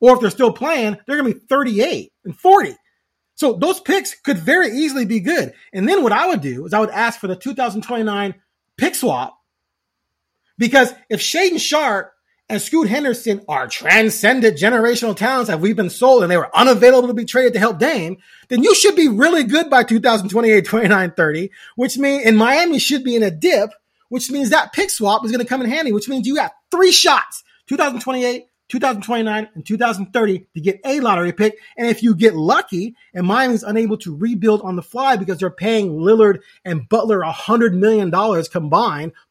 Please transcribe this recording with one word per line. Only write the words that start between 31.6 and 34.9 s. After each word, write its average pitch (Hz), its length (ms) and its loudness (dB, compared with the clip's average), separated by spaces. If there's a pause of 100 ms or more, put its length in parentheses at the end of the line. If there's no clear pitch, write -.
And 240 120 -4
if 226 160 -2
you 226 100 4
get 190 220 4
lucky 202 580 -2 (180)
and 180 140 -4
Miami's 240 380 0
unable 214 340 -2
to 170 160 -12
rebuild 208 480 0
on 185 140 -6
the 175 60 -8
fly 262 340 -2